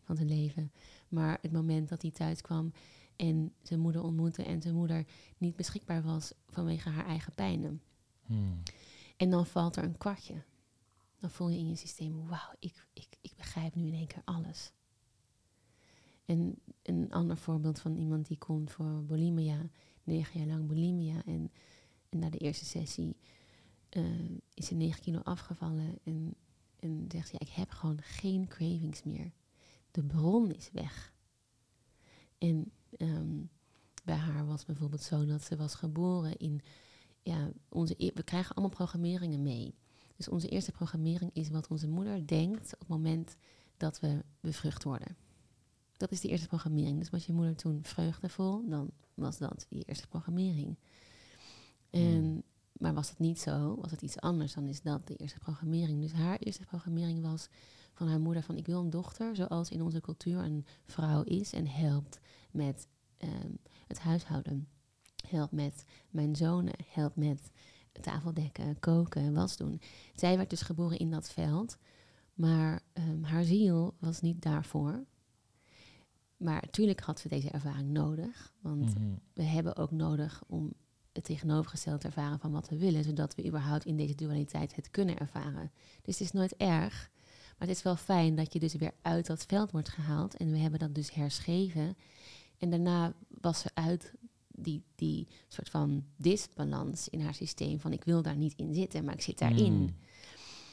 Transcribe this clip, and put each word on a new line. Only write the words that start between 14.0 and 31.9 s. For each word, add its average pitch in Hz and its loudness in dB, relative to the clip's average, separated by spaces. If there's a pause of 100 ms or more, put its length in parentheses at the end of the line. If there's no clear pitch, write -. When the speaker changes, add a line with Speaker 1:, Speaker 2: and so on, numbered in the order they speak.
Speaker 1:
keer - -12
alles." 165 -6 (1500)
En 170 2 (280)
een 170 0
ander 170 0
voorbeeld 156 0
van 160 -2
iemand 156 0
die 156 -4
komt 156 -2
voor 156 -2
bulimia, 156 2 (340)
negen 165 -2
jaar 151 0 (100)
lang 156 0
bulimia. 165 0
En, 160 -2 (580)
en 170 0
na 160 0
de 156 -4
eerste - -4
sessie, 160 -4 (720)
eh, 170 -2 (500)
is - -6
ze 175 -4
negen 160 0
kilo 165 -2
afgevallen 165 -4
en, 160 -4 (440)
en 160 -4
zegt 165 -6
ze, - -12
"Ja, 151 -8
ik - -14
heb 185 -4
gewoon 151 -2
geen 190 -2
cravings 160 -2
meer. 156 -6 (600)
De 151 0
bron 165 4
is - -10
weg." - -8 (1200)